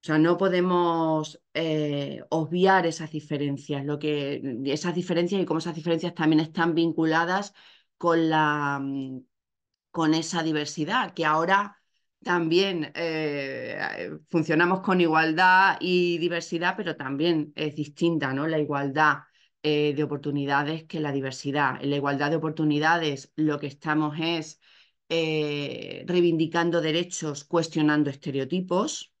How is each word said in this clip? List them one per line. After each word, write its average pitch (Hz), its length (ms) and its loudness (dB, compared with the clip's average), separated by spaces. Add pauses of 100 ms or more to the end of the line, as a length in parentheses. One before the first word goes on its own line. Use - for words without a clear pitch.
O - 40 -14
sea, 156 120 2
no 170 200 6
podemos, 170 1040 2 (120)
eh, 147 760 -2
obviar 175 560 4
esas 160 240 -4
diferencias, 143 720 -4
lo 147 140 -4
que, 143 640 -4
esas 151 300 -2
diferencias 180 480 0
y - 20 2
cómo 160 140 -2
esas 165 160 -6
diferencias 165 400 -2
también 156 260 4
están 160 340 0
vinculadas 165 760 0 (480)
con 165 300 2
la, 147 500 2
mm, 135 400 -6 (680)
con 160 240 2
esa 165 280 -2
diversidad, 160 720 -2
que 160 120 -2
ahora 180 520 2 (440)
también, 175 720 2
eh, 139 1160 -4 (200)
funcionamos 170 500 2
con 185 220 2
igualdad 170 760 4
y 175 380 2
diversidad, 170 580 -2
pero 180 200 -6
también 147 600 -2
es 147 200 -4
distinta, 147 580 -2
¿no? 139 120 -2
La 160 120 0
igualdad, 143 600 0 (440)
eh, 147 320 2
de 147 100 0
oportunidades 143 800 -2
que - 160 -8
la 147 120 -4
diversidad. 135 680 -2
En 139 80 -2
la 143 60 0
igualdad 139 340 0
de 165 60 0
oportunidades 156 1000 0
lo 151 240 0
que 147 80 -8
estamos 151 520 -2
es, 160 400 -4 (500)
eh, 147 960 -4
reivindicando 170 720 2
derechos, 156 640 -4
cuestionando 151 680 2
estereotipos 175 1080 -4